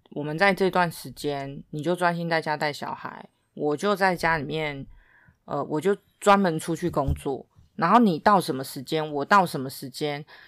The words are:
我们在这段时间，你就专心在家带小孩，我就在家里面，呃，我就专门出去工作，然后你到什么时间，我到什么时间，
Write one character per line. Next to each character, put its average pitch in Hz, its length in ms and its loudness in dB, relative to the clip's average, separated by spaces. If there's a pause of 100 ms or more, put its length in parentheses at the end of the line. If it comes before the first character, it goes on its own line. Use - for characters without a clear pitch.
(120)
我 147 100 -8
们 151 160 -6
在 196 160 4
这 185 160 0
段 175 200 2
时 - 200 -12
间， 139 600 -8
你 151 120 -8
就 170 120 0
专 175 220 0
心 170 120 -4
在 165 120 0
家 151 160 -2
带 147 160 -2
小 - 220 -8
孩， - 340 -14 (240)
我 147 240 -2
就 202 180 0
在 190 220 2
家 165 220 0
里 139 60 -6
面， 147 420 -6 (580)
呃， 143 200 -4
我 151 140 -4
就 190 160 2 (240)
专 202 220 6
门 170 180 2
出 165 160 -4
去 170 140 -2
工 147 260 0
作， - 320 -6 (280)
然 170 160 0
后 220 80 8
你 190 200 4
到 202 220 4
什 156 140 -2
么 131 100 -6
时 135 180 -12
间， 156 300 -4
我 143 100 -2
到 185 220 6
什 156 160 -4
么 131 80 -6
时 131 220 -12
间， 147 340 -6 (240)